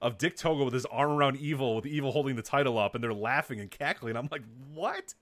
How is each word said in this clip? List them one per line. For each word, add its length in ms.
of 160
Dick 200
Togo 280
with 80
his 120
arm 260
around 260
Evil, 380
with 100
Evil 260
holding 240
the 60
title 360
up, 180
and 80
they're 100
laughing 460
and 100
cackling. 460
I'm 160
like, 120
What? 480